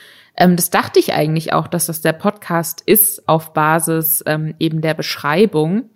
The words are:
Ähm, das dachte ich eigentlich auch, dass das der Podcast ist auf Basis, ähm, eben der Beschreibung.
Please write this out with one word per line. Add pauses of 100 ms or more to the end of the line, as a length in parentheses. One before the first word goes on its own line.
(380)
Ähm,
das
dachte
ich
eigentlich
auch,
dass
das
der
Podcast
ist
auf
Basis,
ähm,
eben
der
Beschreibung.